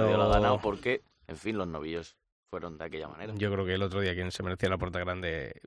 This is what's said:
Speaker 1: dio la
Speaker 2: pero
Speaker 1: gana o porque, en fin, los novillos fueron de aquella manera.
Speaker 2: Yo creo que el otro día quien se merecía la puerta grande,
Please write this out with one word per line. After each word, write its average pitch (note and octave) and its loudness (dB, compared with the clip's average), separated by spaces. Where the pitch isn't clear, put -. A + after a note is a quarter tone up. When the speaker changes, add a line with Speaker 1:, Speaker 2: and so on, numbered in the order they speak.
Speaker 1:
dio G#2 6
la G2 6
Speaker 2:
pero G2 4
Speaker 1:
gana G#2+ 6
o G2+ 0
porque, A2 0
en E2 -10
fin, G#2+ -2
los F#2 0
novillos D#2+ -6
fueron E2+ -8
de E2 -8
aquella D#2 -8
manera. F2+ -10
Speaker 2:
Yo G2+ 0
creo G2 0
que F2+ 0
el F#2+ 2
otro F#2+ 0
día F#2 2
quien F2+ -2
se - -6
merecía F#2 2
la F#2 2
puerta F2+ -2
grande, F2 -4